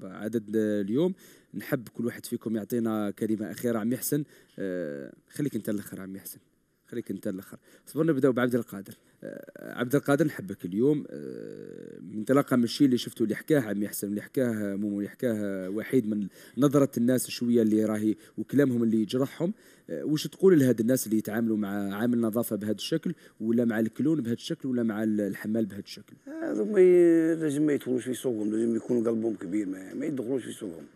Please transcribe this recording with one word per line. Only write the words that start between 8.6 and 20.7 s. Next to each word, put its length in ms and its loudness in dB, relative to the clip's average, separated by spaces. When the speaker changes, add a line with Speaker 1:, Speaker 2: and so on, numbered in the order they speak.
Speaker 1:
آه، 540 -14
عبد 160 0
القادر 320 4
نحبك 380 -6
اليوم، 460 2
آه، 880 -14
انطلاقا 420 4
من 80 6
الشيء 220 4
اللي 120 4
شفته 240 -4
اللي 120 2
حكاه 260 2
عمي 280 -4
حسن، 200 -6
اللي 140 -4
حكاه 520 -2
مومو، 240 -2
اللي 100 -4
حكاه 640 -4
وحيد 380 0
من 200 -2
نظرة 380 4
الناس 340 2
شوية 320 2
اللي 220 4
راهي 320 0
وكلامهم 440 2
اللي 200 2
يجرحهم، 520 -2
آه، 140 -6
وش 220 -2
تقول 340 6
لهاد 200 4